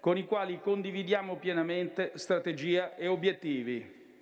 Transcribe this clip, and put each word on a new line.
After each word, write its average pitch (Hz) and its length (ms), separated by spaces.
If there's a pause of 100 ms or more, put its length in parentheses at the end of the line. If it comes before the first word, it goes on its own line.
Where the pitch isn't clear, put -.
con 180 160
i 190 80
quali 185 340
condividiamo 196 760
pienamente 175 760
strategia 175 800
e 175 120
obiettivi. 147 840 (300)